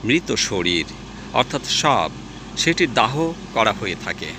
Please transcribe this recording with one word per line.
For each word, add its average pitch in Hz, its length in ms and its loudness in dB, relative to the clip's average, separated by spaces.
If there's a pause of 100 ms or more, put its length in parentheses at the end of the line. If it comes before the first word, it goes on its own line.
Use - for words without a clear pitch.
মৃত 160 220 2 (180)
শরীর, 87 380 0 (480)
অর্থাৎ 127 300 0 (160)
শব, 107 300 4 (520)
সেটির 165 320 2
দাহ 117 200 4 (420)
করা 110 240 6
হয়ে 95 260 -4
থাকে। 85 340 -6